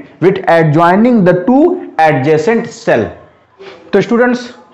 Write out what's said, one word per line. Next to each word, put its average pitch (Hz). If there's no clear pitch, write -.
with 175
adjoining 170
the 180
two 311
adjacent 156
cell। 131
तो 196
स्टूडेंट्स, 233